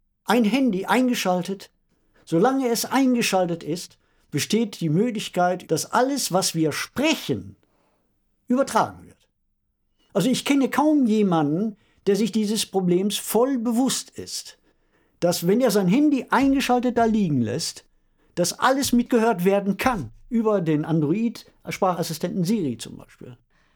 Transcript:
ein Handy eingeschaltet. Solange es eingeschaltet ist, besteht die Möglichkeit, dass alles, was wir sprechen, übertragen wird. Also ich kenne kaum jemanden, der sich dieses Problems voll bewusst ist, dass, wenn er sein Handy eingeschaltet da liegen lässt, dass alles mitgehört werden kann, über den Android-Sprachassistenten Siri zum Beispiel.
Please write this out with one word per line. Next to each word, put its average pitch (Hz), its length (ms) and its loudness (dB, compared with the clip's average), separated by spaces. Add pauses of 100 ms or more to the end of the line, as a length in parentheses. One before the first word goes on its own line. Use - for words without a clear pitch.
(240)
ein 226 200 2
Handy 208 420 0
eingeschaltet. 196 840 -2 (560)
Solange 247 420 2
es 233 160 -2
eingeschaltet 208 800 0
ist, - 360 -8 (340)
besteht 208 480 -2
die 165 100 -2
Möglichkeit, 180 800 -2
dass 156 220 -4
alles, 262 400 0
was 180 240 0
wir 156 160 0
sprechen, 135 840 -4 (920)
übertragen 180 580 -2
wird. - 100 -20 (960)
Also 208 160 2
ich 254 160 0
kenne 277 240 2
kaum 294 380 2
jemanden, 196 720 2 (300)
der 196 100 2
sich 214 160 0
dieses 214 340 0
Problems 190 500 0
voll 254 420 0
bewusst 233 520 0
ist, - 480 -12 (640)
dass, 170 260 0
wenn 208 140 4
er 254 100 2
sein 190 180 2
Handy 277 420 4
eingeschaltet 247 680 2
da 233 60 4
liegen 202 360 2
lässt, 120 440 -4 (500)
dass 175 240 -2
alles 269 340 0
mitgehört 233 520 2
werden 196 320 0
kann, 202 340 -2 (180)
über 220 320 0
den 156 240 0
Android-Sprachassistenten 175 1600 -2
Siri 165 340 -2
zum - 180 -14
Beispiel. - 400 -20 (400)